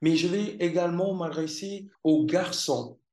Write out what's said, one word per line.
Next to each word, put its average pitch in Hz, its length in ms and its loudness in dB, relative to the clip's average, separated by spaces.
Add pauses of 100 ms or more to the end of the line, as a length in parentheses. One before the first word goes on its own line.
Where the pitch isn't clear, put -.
mais 160 140 4
je 165 120 2
vais 208 320 -2
également 175 540 0
m'adresser 175 760 -6 (160)
aux 156 220 4
garçons 151 720 -2 (140)